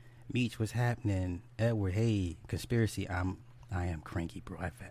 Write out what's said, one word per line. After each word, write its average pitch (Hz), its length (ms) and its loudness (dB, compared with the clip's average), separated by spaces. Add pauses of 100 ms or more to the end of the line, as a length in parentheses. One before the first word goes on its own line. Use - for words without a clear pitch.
(320)
Meech, 127 280 0
what's 110 120 0
happening? 101 680 2 (160)
Edward, 107 360 2
hey, 104 420 4 (100)
conspiracy. 104 640 0
I'm, 90 280 0 (340)
I 90 140 0
am 82 160 -2
cranky, 82 380 -4
bro. 82 200 -10
I've, 90 200 -6 (100)